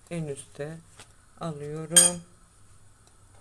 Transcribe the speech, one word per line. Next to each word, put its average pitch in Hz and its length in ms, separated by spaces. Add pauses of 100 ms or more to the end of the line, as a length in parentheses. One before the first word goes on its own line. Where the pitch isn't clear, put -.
(120)
en 170 120
üste 147 540 (600)
alıyorum 160 840 (1200)